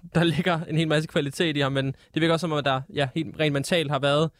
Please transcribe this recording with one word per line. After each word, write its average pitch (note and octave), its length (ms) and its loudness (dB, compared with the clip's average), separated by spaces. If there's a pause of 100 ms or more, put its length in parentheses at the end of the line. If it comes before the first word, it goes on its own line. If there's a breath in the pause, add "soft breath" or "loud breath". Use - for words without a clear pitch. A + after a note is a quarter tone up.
<laughs> - 120 -6
der E3+ 80 4
ligger E3 360 2 (100)
en D#3 80 -2
hel E3 100 2
masse D#3 200 2
kvalitet D3+ 500 -2
i - 20 2
ham, C#3 120 0
men C3+ 140 0
det - 360 -6
virker E3 120 4
også D#3+ 100 0
som E3 80 -2
om, D3+ 60 0
at C#3+ 80 -2
der, C3 160 0 (120)
ja, C#3 220 0
helt D#3 240 -4
rent D3+ 140 2
mentalt C#3+ 380 0
har C#3 80 0
været, D3 300 2 (100)